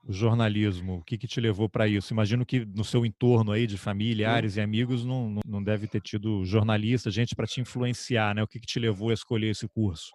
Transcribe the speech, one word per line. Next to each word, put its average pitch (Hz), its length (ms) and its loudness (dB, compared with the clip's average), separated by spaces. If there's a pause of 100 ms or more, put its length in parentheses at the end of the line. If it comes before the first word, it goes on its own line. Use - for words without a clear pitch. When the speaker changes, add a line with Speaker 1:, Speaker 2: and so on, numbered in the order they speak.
Speaker 1:
o 107 80 -6
jornalismo? 104 840 2
O 82 40 -12
que - 140 -6
que 120 100 -8
te - 140 -4
levou 110 260 2
pra 110 180 2
isso? 104 280 0
Imagino 110 320 2
que 127 200 0
no 101 200 -4
seu 120 200 2
entorno 113 460 4
aí 113 160 2
de 104 100 -6
familiares 107 800 0
Speaker 2:
Hum. 107 40 0
Speaker 1:
e 104 40 0
amigos 117 420 0
não, 127 240 -2
não, 104 160 -4
não 101 180 -4
deve 104 240 -2
ter - 120 -4
tido 104 460 -2
jornalista, 107 640 2
gente 110 240 -2
pra 113 100 -2
te - 140 -8
influenciar, 120 760 -2
né? 107 80 0
O 107 60 2
que - 140 -14
que 117 40 -20
te - 140 -4
levou 110 300 0
a 117 40 2
escolher 110 360 -2
esse 107 180 -4
curso? 98 480 -2